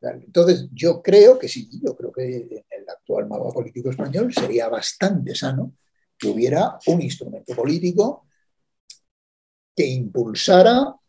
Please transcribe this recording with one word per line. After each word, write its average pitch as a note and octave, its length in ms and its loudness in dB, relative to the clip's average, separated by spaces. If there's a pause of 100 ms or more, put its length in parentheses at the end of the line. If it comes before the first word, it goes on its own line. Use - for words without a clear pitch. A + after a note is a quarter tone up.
entonces, - 720 0
yo E3 300 -2
creo G#3 360 8
que - 100 -10
sí, - 200 -12 (140)
yo - 140 -6
creo - 160 -12
que B2+ 240 -6
en A2+ 340 -14
el - 180 -16
actual - 380 -6
mapa - 240 -8
político B2 400 -8
español E3+ 420 -4
sería A#2 360 -2
bastante C3 680 -4
sano C3 400 -6 (420)
que G#2+ 120 -6
hubiera C3 580 0
un E3 160 2
instrumento - 540 -10
político F3 720 -2 (1500)
que - 120 -2
impulsara C3 1080 2 (140)